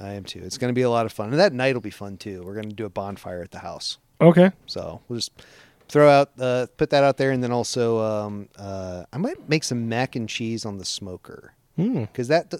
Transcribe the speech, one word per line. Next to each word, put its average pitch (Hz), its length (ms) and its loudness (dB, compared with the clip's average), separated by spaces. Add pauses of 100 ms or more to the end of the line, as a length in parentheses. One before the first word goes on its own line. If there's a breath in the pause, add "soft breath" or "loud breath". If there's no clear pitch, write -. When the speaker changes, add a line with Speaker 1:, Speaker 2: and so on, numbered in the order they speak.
Speaker 1:
I 101 140 -10
am 98 100 -10
too. 92 180 -14
It's 92 140 -10
gonna 123 160 -2
be 123 100 2
a 123 80 2
lot 117 140 2
of 110 80 -6
fun. 107 180 -8
And 143 80 -2
that 185 140 4
night 127 220 0
will 120 80 -4
be 107 80 -8
fun 101 260 -12
too. 95 280 -12
We're 95 100 -12
gonna 107 180 -8
do 107 140 -8
a 98 40 -8
bonfire 95 520 -8
at 85 80 -14
the - 80 -16
house. - 400 -12 (220)
Speaker 2:
Okay. 175 300 10 (160)
Speaker 1:
So 85 420 -10
we'll 120 100 -6
just - 140 -8 (580 soft breath)
throw 147 180 8
out, 139 220 6 (100)
uh, 127 260 0 (120)
put 156 120 0
that 143 140 6
out 135 140 4
there, 135 140 2
and 127 100 0
then 120 100 -2
also, 117 480 0
um, 104 480 -4 (100)
uh, 95 540 -10
I 127 60 -8
might 262 300 -6
make 151 160 0
some 120 260 -4
mac 123 260 -2
and 113 120 -4
cheese 113 360 -6
on 101 140 -10
the 92 80 -12
smoker. - 640 -12 (240)
Speaker 2:
Hmm. 185 280 -2 (100)
Speaker 1:
'Cause 123 140 -4
that, 160 320 2